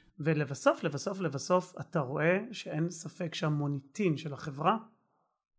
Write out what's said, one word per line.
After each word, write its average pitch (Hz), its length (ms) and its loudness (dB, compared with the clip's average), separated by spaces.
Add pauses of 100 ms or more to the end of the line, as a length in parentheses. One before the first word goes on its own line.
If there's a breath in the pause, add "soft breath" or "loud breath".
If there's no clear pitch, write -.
(180 soft breath)
ולבסוף, 151 680 2
לבסוף, 175 360 -2
לבסוף, 180 600 0
אתה 156 200 -2
רואה 151 380 2 (140)
שאין 165 380 -2
ספק 170 440 -8
שהמוניטין 147 800 0
של 143 160 -6
החברה, 151 440 0 (840)